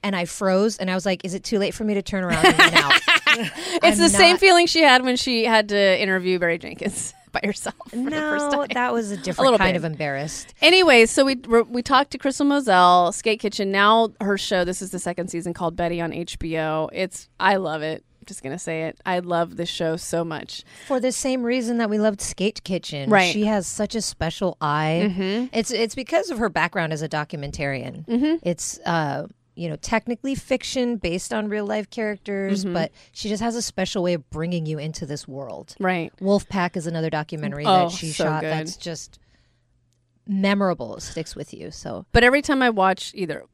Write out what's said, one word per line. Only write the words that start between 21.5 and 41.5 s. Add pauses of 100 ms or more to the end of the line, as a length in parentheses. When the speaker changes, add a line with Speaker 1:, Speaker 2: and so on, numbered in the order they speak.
Speaker 1:
that
we
loved
Skate
Kitchen.
Speaker 2:
Right.
Speaker 1:
She
has
such
a
special
eye.
Speaker 2:
Mm-hmm.
Speaker 1:
It's,
it's
because
of
her
background
as
a
documentarian.
Speaker 2:
Mm-hmm.
Speaker 1:
It's,
uh, (280)
you
know,
technically
fiction
based
on
real
life
characters,
Speaker 2:
Mm-hmm.
Speaker 1:
but (200)
she
just
has
a
special
way
of
bringing
you
into
this
world.
Speaker 2:
Right.
Speaker 1:
Wolfpack
is
another
documentary
Speaker 2:
Oh,
Speaker 1:
that
she
Speaker 2:
so
Speaker 1:
shot
Speaker 2:
good.
Speaker 1:
that's
just (1040)
memorable.
It
sticks
with